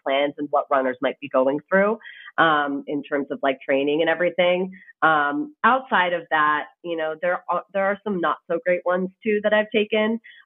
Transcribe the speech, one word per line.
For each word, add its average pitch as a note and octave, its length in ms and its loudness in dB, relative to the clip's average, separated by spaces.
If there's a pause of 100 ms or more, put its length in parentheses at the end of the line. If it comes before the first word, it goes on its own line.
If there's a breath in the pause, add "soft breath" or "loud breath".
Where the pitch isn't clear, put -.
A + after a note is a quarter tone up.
plans C#3+ 320 0
and D3 140 -8
what C#3+ 180 0
runners C3 320 0
might C3 180 -2
be C#3+ 100 -12
going C3+ 380 0
through, G3+ 300 2 (400 loud breath)
um, D3 480 0
in D3 160 -6
terms C#3+ 300 -4
of, C3 100 -6
like, C3+ 160 0 (100)
training D3 340 2
and D#3 100 2
everything. F3+ 600 0 (300 loud breath)
Um, D3 640 2
outside A3 500 2
of E3+ 160 -4
that, D3+ 360 2 (180)
you E3+ 140 -6
know, D#3+ 220 -4
there F3+ 300 -2
are, F3 140 -2 (100)
there G3 120 0
are G3+ 180 0
some G3+ 160 -4
not D#3 180 0 (140)
so E3+ 120 -2
great F3+ 220 0
ones F3+ 240 -2 (140)
too G#3 200 0
that G#3 100 0
I've G#3+ 200 0
taken. G#3+ 460 0 (260 loud breath)